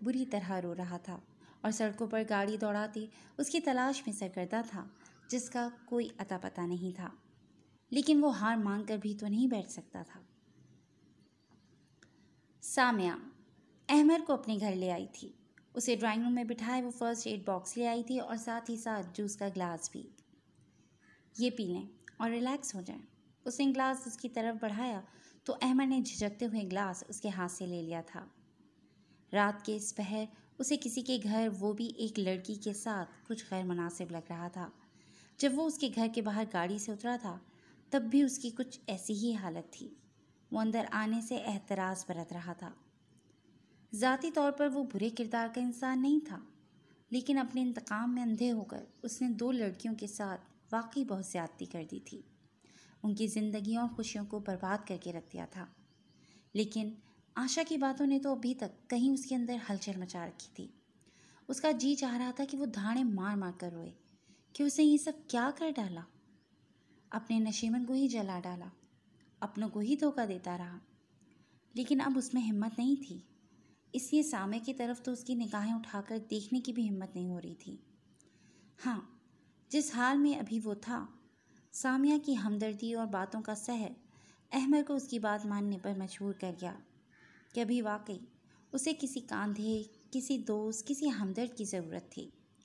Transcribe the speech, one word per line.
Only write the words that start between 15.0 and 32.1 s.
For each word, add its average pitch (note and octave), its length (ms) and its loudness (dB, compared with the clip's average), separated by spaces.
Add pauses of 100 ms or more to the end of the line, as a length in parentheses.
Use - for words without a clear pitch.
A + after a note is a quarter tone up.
थी। - 200 -14 (420)
उसे B3 200 2
ड्राइंग A3+ 280 2
रूम A#3+ 80 4
में A#3+ 140 2
बिठाए A#3+ 360 0
वो B3 80 -4
फर्स्ट A#3 360 -2
एड G#3+ 200 -4
बॉक्स F#3 300 -2
ले A#3+ 100 2
आई A#3 160 0
थी B3 160 -2
और A#3 180 -2
साथ A#3 320 -4
ही A#3 80 -2
साथ G#3 360 -4
जूस G3+ 240 -4
का G3+ 120 -2
ग्लास F3 440 -4
भी। - 160 -12 (1300)
"ये A#3+ 140 2
पी A3+ 160 -2
लें F#3 220 -4 (320)
और A3+ 100 0
रिलैक्स B3+ 440 -2
हो F#3 80 -6
जाएं।" - 200 -12 (440)
उसने C#4 200 2
ग्लास C4 400 2
उसकी A#3 220 -6
तरफ A3+ 340 -2
बढ़ाया G#3+ 400 -2 (440)
तो C4 60 0
अहमर C4 340 4
ने C4 160 4
झिझकते G#3 420 -2
हुए A3 200 0
ग्लास F#3 460 -2
उसके G#3 180 -4
हाथ F3+ 200 -2
से F3+ 180 -6
ले F3 160 -4
लिया E3 200 -4
था। E3 180 -14 (1120)
रात G#3 340 4
के G#3+ 100 0
इस G#3 160 -6
पहर G#3+ 360 -2 (320)
उसे C#4+ 160 2
किसी B3 260 -4
के B3+ 160 0
घर, G#3+ 300 2
वो G3+ 240 0
भी A3+ 140 -4 (120)
एक A3 200 -4